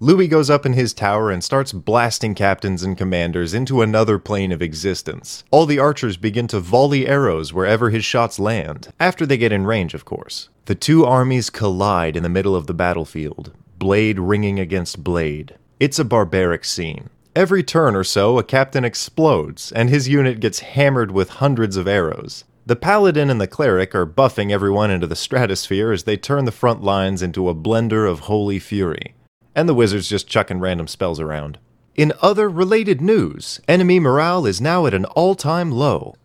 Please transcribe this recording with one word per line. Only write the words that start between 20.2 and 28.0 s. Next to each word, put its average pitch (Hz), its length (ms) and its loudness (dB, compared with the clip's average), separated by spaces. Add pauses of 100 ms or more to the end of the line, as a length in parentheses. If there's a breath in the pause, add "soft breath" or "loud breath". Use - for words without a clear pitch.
gets 107 200 -2
hammered 135 520 0
with 92 180 0
hundreds 113 480 0
of 92 100 -2
arrows. - 560 -2 (220)
The 120 120 0
paladin 170 520 2
and 117 120 0
the 95 60 -2
cleric 98 460 0
are 92 120 0
buffing 101 460 0
everyone 101 380 2
into 90 160 0
the 82 120 -6
stratosphere 107 760 -2
as 92 120 -4
they 107 120 -2
turn 139 300 -2
the 113 80 -2
front 117 280 0
lines 98 400 0
into 90 280 -2
a 87 60 -2
blender 107 540 0